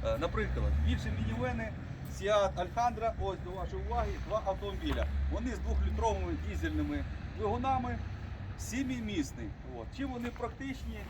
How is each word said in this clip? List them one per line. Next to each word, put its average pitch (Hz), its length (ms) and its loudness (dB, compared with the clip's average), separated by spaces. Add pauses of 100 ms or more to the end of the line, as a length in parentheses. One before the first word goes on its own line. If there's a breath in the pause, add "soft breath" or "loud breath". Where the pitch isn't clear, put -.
Е, 113 120 2
наприклад, 220 540 2 (140)
більше 247 260 2
мінівени 226 600 0 (480)
Seat 196 360 6
Alhambra, 226 560 2 (100)
ось 190 240 0
до 180 60 -6
вашої 190 300 -2
уваги, 220 300 0 (160)
два 214 180 0
автомобіля. 156 600 0 (260)
Вони 220 240 0
з 180 40 -6
двохлітровими 202 760 2 (160)
дізельними 151 560 0 (320)
двигунами, 247 600 2 (640)
сімимісний. 214 920 -2 (280)
От. 113 100 -6 (100)
Чим 269 140 -2
вони 240 180 -2
практичні? 233 720 -6 (100)